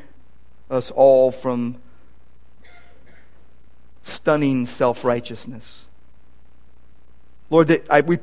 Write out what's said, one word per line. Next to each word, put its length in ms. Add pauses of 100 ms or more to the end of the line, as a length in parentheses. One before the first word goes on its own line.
(720)
us 200
all 400
from 460 (2250)
stunning 640
self-righteousness. 1160 (1700)
Lord, 180
that 220
I, 100
we, 220